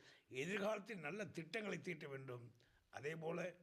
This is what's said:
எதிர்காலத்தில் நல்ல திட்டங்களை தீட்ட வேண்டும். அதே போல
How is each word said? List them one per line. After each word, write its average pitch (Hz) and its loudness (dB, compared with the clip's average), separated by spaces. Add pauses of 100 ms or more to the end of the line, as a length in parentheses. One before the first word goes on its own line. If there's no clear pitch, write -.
(320)
எதிர்காலத்தில் 196 2
நல்ல 180 0
திட்டங்களை 185 0
தீட்ட 165 -2
வேண்டும். 135 -4 (500)
அதே 143 0
போல 165 2 (180)